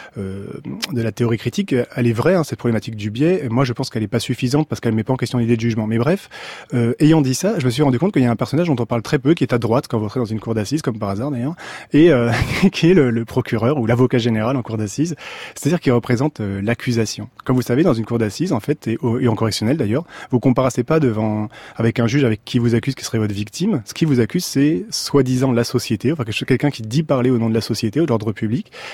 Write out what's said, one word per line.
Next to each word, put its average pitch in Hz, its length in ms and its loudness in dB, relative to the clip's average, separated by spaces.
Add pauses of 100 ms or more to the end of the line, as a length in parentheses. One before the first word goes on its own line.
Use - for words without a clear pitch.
(180)
euh, 98 300 -10 (460)
de 117 80 -2
la 113 100 -2
théorie 117 260 0
critique, 143 380 -2 (220)
elle 120 100 2
est 117 60 2
vraie, 139 200 2
hein, 170 120 2
cette - 120 -8
problématique 113 380 -2
du 104 160 -6
biais. 156 320 0
Et 123 60 -4
moi, 131 160 2
je 120 80 -4
pense 131 160 -6
qu'elle 113 140 -4
est 104 40 -4
pas 113 140 -2
suffisante 131 480 0
parce - 100 -6
qu'elle 117 140 0
met 110 100 0
pas - 80 -2
en 131 60 2
question 123 200 -4
l'idée 117 200 2
de 110 40 -4
jugement. 113 240 -2
Mais 113 120 -2
bref, 156 320 0 (440)
euh, 120 260 2
ayant 156 200 6
dit 131 160 2
ça, 196 240 0
je 127 60 -2
me 131 40 4
suis 127 140 0
rendu 139 160 4
compte 196 140 0
qu'il 143 80 4
y 123 40 4
a 120 60 2
un 110 60 0
personnage 156 300 0
dont 143 120 2
on 117 60 0
parle 117 160 -2
très 143 180 -2
peu, 135 140 4
qui 170 100 2
est - 80 -2
à 123 60 2
droite 113 320 0
quand 120 100 -2
vous 107 60 -2
entrez 123 160 -4
dans 117 40 0
une 107 140 -6
cour 113 160 -4
d'assises, 120 260 -2
comme 110 160 -4
par 104 120 -4
hasard 110 200 -4
d'ailleurs, 139 260 -4 (360)
et, 156 200 8
euh, 117 200 4 (200)
<laughs> - 200 4
qui - 180 2
est 185 40 6
le, 139 160 6
le 113 160 0
procureur 120 520 0
ou 117 80 0
l'avocat 123 320 4
général 113 380 0
en 123 60 0
cour 113 160 -6
d'assises, 139 380 -2 (400)
c'est-à-dire 165 260 0
qui 131 100 2
représente, 123 480 2
euh, 98 220 -4
l'accusation. 113 680 -2 (160)
Comme 127 140 2
vous 123 40 2
savez, 123 220 2
dans 165 100 4
une 113 120 -2
cour 120 120 -2
d'assises, 113 360 -2
en 110 80 -2
fait, - 260 -4
et 113 140 -2
au, 120 180 0
et 135 80 2
en 113 80 2
correctionnel 110 400 0
d'ailleurs, 135 300 -2 (260)
vous 127 80 2
comparaissez 127 460 2
pas 160 160 2
devant, 107 480 0 (260)
avec 110 240 0
un 117 80 2
juge 139 160 2
avec 110 220 0
qui 127 140 0
vous 117 160 2
accuse, 127 200 -2
qui - 80 -16
serait - 160 -4
votre 107 140 0
victime. 127 500 -2
Ce - 100 -16
qui - 120 0
vous 135 140 4
accuse, 113 200 0
c'est 160 500 0
soi-disant 131 640 2
la 117 120 2
société, 120 480 -2
enfin, 160 120 -4
quelque 110 120 -6
chose, - 120 -6
quelqu'un 135 240 2
qui - 100 -12
dit 120 220 -2
parler 131 260 2
au 127 80 4
nom 113 120 2
de 110 40 0
la 113 80 2
société, 113 400 -2
ou 170 40 2
de 143 40 -4
l'ordre 110 220 0
public, 113 400 -4 (220)